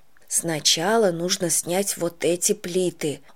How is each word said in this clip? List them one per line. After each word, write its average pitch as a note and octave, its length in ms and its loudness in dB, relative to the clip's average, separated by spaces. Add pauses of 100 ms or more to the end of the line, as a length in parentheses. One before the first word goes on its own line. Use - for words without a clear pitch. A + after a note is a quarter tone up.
(280)
«Сначала E3+ 840 2
нужно F3 380 -2
снять F#3 480 0
вот F3 280 -4
эти F3 280 2
плиты». E3+ 680 -2 (140)